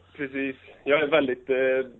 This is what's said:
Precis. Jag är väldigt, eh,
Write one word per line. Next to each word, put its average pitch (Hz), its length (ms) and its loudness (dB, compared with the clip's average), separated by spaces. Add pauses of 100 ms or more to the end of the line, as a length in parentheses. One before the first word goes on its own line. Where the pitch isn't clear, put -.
(160)
Precis. 135 400 -6 (280)
Jag 147 160 2
är 151 60 0
väldigt, 139 440 0
eh, 131 500 0